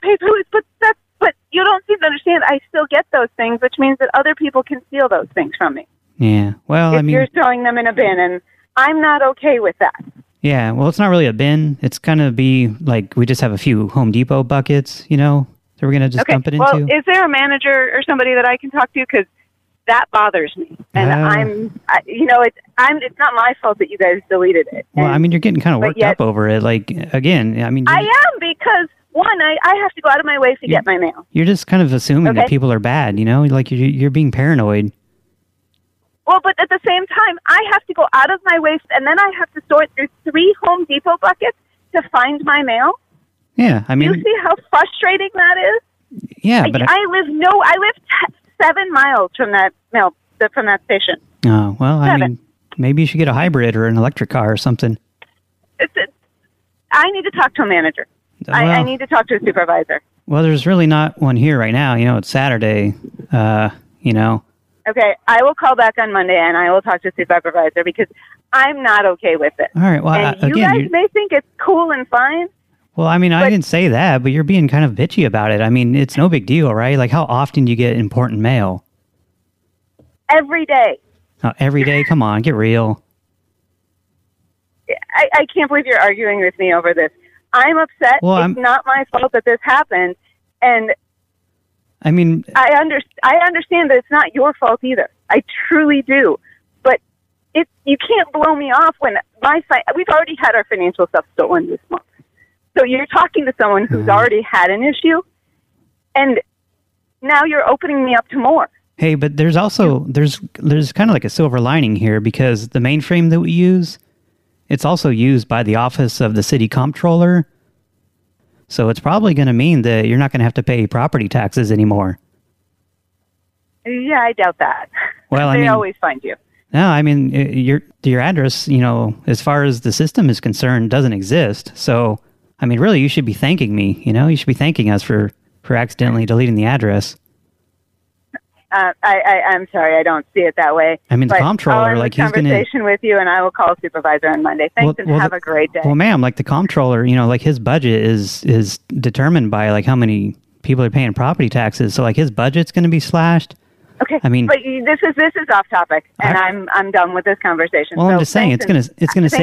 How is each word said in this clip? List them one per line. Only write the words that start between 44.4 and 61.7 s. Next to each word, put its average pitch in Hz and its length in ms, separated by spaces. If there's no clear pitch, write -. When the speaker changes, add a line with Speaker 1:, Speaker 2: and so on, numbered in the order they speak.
Speaker 1:
how 330 100
frustrating 381 640
that 359 220
is? 370 640
Speaker 2:
Yeah, 220 220
Speaker 1:
I, - 60
Speaker 2:
but 117 100
I 123 80
Speaker 1:
I 392 220
live 370 180
no, 311 200
I 320 160
live 415 160
t-, - 400
seven 359 300
miles 269 460
from 226 160
that 190 180
mail, 196 200
the, 214 140
from 240 120
that 196 180
station. 196 320
Speaker 2:
Oh, 107 340
well, 143 200
I 143 100
Speaker 1:
Seven. 143 100
Speaker 2:
mean, 120 80
maybe 139 240
you 165 60
should 160 120
get 160 100
a 120 40
hybrid 135 440
or 113 100
an 113 100
electric 113 320
car 110 220
or 107 60
something. 117 400
Speaker 1:
It's, - 160
it's, - 160
I 311 200
need 381 120
to 392 80
talk 269 240
to 302 80
a - 20
manager. 170 400
I, - 160
I - 0
Speaker 2:
Well 165 180
Speaker 1:
need 254 160
to 269 80
talk 240 200
to 240 80
a 202 40
supervisor. 170 600
Speaker 2:
Well, 151 160
there's 156 240
really 175 200
not 156 340
one 131 160
here 143 200
right 110 160